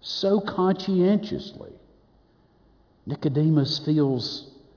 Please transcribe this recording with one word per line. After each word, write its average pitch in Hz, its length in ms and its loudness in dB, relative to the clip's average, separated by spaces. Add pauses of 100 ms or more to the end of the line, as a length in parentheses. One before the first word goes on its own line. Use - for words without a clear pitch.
so 202 400 0
conscientiously, 190 1300 0 (1300)
Nicodemus 147 760 0
feels 139 720 -2 (260)